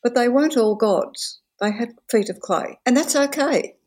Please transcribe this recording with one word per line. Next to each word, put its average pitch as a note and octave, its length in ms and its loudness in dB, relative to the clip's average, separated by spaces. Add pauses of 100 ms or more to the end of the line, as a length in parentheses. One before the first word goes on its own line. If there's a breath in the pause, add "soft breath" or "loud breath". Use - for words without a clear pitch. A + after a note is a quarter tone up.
but A#3+ 100 0
they A#3+ 160 2
weren't D4 280 2
all G#3+ 180 2
gods. - 640 -2 (200)
They G#3 120 -2
had A#3 240 -8 (160)
feet G#3 180 2
of F#3 100 -10
clay, - 460 -4
and B3 100 4
that's D4+ 200 0
okay. C#4+ 720 0